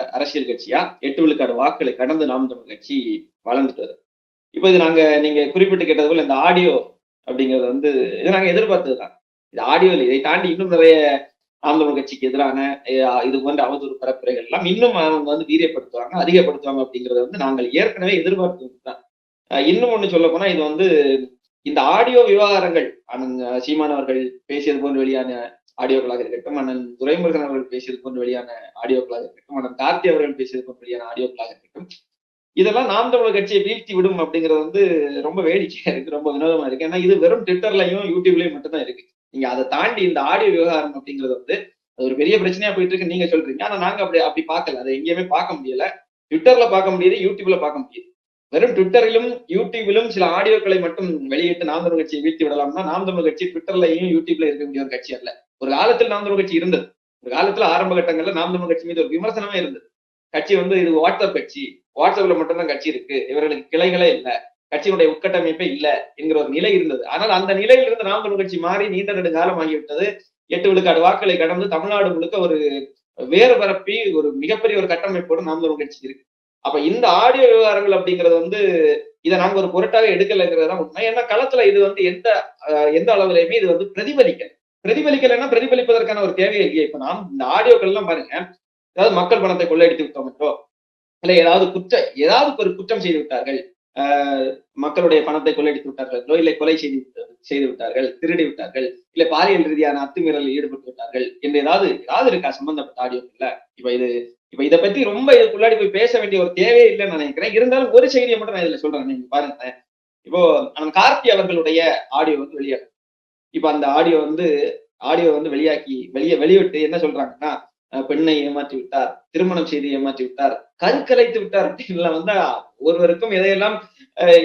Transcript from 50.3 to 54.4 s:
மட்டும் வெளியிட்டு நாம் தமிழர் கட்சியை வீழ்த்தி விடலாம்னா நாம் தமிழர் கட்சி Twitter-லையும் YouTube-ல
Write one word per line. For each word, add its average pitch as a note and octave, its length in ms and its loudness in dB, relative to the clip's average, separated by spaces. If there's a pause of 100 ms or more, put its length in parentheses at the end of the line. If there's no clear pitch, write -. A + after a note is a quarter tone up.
மட்டும் F3 300 -6 (180)
வெளியிட்டு E3+ 380 -2
நாம் D#3 160 -4
தமிழர் E3 200 0
கட்சியை D3+ 200 -8
வீழ்த்தி D#3+ 240 -2
விடலாம்னா C#3+ 380 -4
நாம் F3+ 220 -6
தமிழர் F3 220 -2
கட்சி D#3 180 -4
Twitter-லையும் F3 640 -2
YouTube-ல D#3+ 340 -2